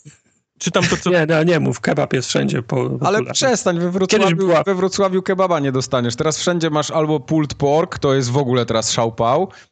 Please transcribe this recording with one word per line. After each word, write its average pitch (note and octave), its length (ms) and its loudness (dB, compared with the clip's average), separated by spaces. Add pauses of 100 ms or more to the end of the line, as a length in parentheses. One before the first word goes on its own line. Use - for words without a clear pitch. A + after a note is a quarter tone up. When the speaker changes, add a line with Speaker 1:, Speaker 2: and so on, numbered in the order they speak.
(600)
Speaker 1:
czytam F3+ 240 0
to, E3+ 140 0
co - 120 -2
Speaker 2:
Nie, E3+ 160 2
no, D#3+ 180 2
nie E3+ 160 2
mów, C3+ 200 -2
kebab C#3+ 340 -2
jest C3 160 -2
wszędzie C#3 320 -2
po-, B2+ 180 -4
Speaker 3:
Ale B2 100 -2
Speaker 2:
popularny. D3+ 440 -2
Speaker 3:
przestań, G3+ 460 0
we F3 60 -2
Speaker 2:
Kiedyś F3+ 140 -2
Speaker 3:
Wrocławiu, F#3+ 360 2
Speaker 2:
była F3 280 2
Speaker 3:
we G3 120 0
Wrocławiu F#3+ 460 0
kebaba F#3 380 0
nie C#3 120 0
dostaniesz. B2 440 -2
Teraz D#3 220 -2
wszędzie E3+ 320 0
masz D3+ 220 -2
albo D3+ 280 0
pulled D3+ 340 -2
pork, D3 460 0
to C#3 140 2
jest B2+ 180 0
w B2+ 60 2
ogóle B2+ 280 2
teraz A2+ 260 -2
szałpał. A#2+ 580 0 (220)